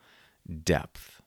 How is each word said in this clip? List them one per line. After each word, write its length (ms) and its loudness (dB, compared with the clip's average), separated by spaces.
depth. 640 0